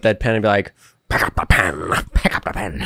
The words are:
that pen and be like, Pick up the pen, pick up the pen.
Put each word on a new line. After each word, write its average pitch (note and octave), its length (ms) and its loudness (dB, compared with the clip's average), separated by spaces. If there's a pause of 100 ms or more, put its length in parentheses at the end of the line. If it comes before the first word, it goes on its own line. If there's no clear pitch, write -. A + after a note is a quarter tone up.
that G#2+ 180 2
pen A#2 140 0
and A2 80 0
be G#2+ 60 2
like, G2+ 240 2 (360)
Pick - 140 0
up - 140 -2
the - 100 -2
pen, E2+ 460 0 (220)
pick - 220 2
up - 80 -6
the - 80 -4
pen. - 340 -6